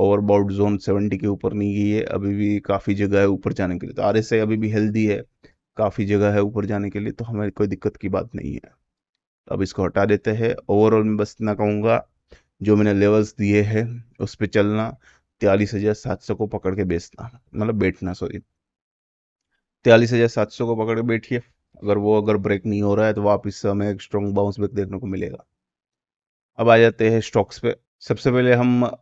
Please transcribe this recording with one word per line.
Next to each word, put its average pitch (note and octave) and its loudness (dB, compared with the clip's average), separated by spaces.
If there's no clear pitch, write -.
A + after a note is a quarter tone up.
overbought G2+ 2
zone G#2 0
सेवेंटी G2+ -2
के G#2 -4
ऊपर G2+ -2
नहीं G#2 -2
गई G#2 0
है, G#2 0
अभी G2+ -4
भी G#2 -2
काफ़ी G2 -2
जगह G2 0
है G2 4
ऊपर G2 -2
जाने F2+ -4
के F2+ -12
लिए। - -12
तो G2 -6
आरएसआई G#2 0
अभी A2 0
भी G#2+ -2
हेल्दी G#2+ 0
है, G2+ -2
काफ़ी G#2+ -2
जगह G#2 2
है G#2 2
ऊपर G#2 -2
जाने G2+ -4
के G2+ -8
लिए, G#2+ -6
तो - -12
हमें G#2 -6
कोई G#2+ -2
दिक्कत G2 -6
की G2+ -8
बात F#2+ -4
नहीं - -8
है। B1 -10
अब G2 -2
इसको F#2+ -2
हटा G2 0
देते G#2 0
हैं। A2+ -2
Overall G#2+ 2
मैं G#2+ 0
बस G#2 -4
इतना A2 -2
कहूँगा, G#2 0
जो G#2 4
मैंने G#2 4
लेवल्स G#2+ 2
दिए G#2 2
हैं A2+ -4
उस - -8
पे G#2+ -6
चलना, G#2+ -2
तैंतालीस G#2 2
हजार G#2 0
सात - -8
सौ A2 -4
को G#2+ -4
पकड़ F#2+ -6
के G2+ -2
बेचना, - -8
मतलब A2 -2
बैठना, F#2+ -2
सॉरी, - -10
तैंतालीस - -2
हजार A#2 4
सात G#2+ -2
सौ - -6
को A2+ -2
पकड़ A2+ -2
के A2+ -2
बैठिए। A#2+ -2
अगर G2+ 2
वो G#2 4
अगर G#2 2
ब्रेक G2+ -2
नहीं G#2 0
हो G2+ 2
रहा G#2+ 2
है G#2+ 0
तो G#2+ -4
वापस G2+ 0
से - -4
हमें G2+ -2
एक G2 -8
स्ट्रॉन्ग G2+ -4
बाउंस G2+ -2
बैक G2+ -2
देखने G2 -6
को F2+ -12
मिलेगा। F#2 -8
अब A#2 2
आ A#2 8
जाते A2+ 4
हैं A2+ 2
स्टॉक्स - -2
पे। - -4
सबसे - -2
पहले B2 4
हम, B2 2
अ, - -4